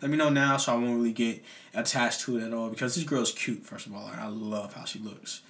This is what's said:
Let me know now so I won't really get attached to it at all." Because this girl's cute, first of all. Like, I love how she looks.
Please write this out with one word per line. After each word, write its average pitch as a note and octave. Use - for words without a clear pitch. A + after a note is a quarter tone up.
Let C#3+
me D3+
know D3+
now C#3
so C3
I -
won't A#2+
really A#2
get A2+
attached A#2
to B2
it A2
at A2+
all." A2+
Because A#2+
this E3
girl's C#3
cute, -
first -
of G#2
all. G#2
Like, G#2
I G#2+
love G#2+
how -
she -
looks. -